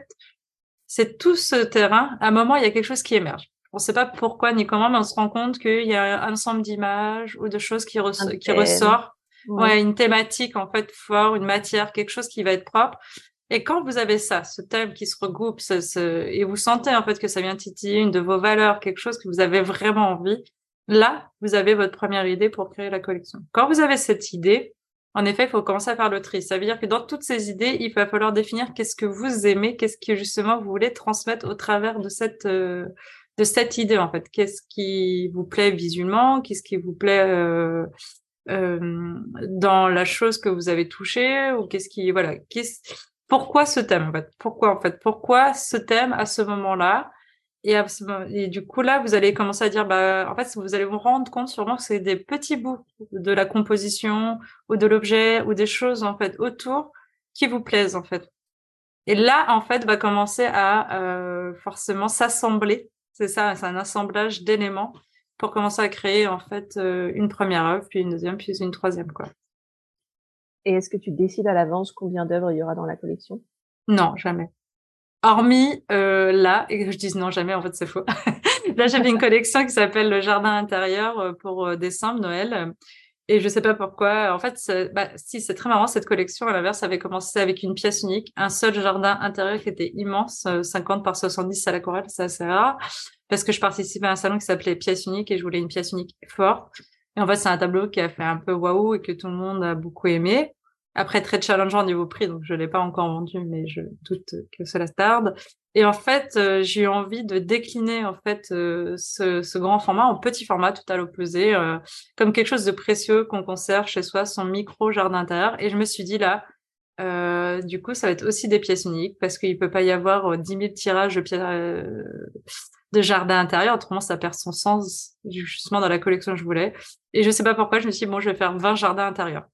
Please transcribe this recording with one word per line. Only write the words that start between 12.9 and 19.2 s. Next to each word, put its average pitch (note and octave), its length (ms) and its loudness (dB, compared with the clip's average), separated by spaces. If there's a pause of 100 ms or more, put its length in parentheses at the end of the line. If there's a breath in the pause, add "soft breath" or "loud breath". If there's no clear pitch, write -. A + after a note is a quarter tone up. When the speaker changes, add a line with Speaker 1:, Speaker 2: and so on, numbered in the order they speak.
Speaker 1:
Et A#3 140 -2
quand E4 180 0
vous B3+ 160 -4
avez G#3+ 200 2
ça, F#3 260 -2
ce - 180 -16
thème A3 320 -4
qui G#3+ 100 -10
se - 160 -6
regroupe, G#3+ 400 -4
ce, F#3 200 -2
ce, E3+ 480 -2
et G3+ 160 0
vous G3 100 -4
sentez, A#3+ 400 2
en A3 80 4
fait, G#3+ 160 -2
que G#3 80 -4
ça F#3+ 140 -2
vient F#3+ 160 -4
titiller G3+ 420 -4
une G#3 140 4
de F3+ 80 4
vos F#3 180 0
valeurs, G#3+ 400 4
quelque F#3+ 200 -6
chose A#3 200 -6
que - 80 -14